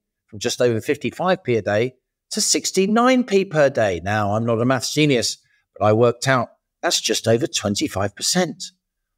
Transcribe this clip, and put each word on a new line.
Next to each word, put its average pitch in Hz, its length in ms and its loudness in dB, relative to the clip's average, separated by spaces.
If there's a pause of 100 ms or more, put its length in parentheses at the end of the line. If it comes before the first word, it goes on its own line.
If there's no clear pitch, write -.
(280)
from 107 100 -16
just 120 240 -2
over 117 180 2
fifty-five 151 600 -2
p 120 140 0
a 104 60 -2
day 107 320 -2 (360)
to - 100 -4
sixty-nine 233 840 2
p 196 200 2
per 151 260 2
day. 104 340 0
Now, 104 300 0
I'm 113 120 -2
not 117 140 0
a 120 40 0
maths 127 300 -2
genius, 143 440 0 (380)
but 101 100 0
I 107 60 6
worked 120 360 2
out 127 220 0 (320)
that's 170 180 -2
just - 260 -4
over 117 220 2
twenty-five 101 680 -4
percent. 170 480 -4 (560)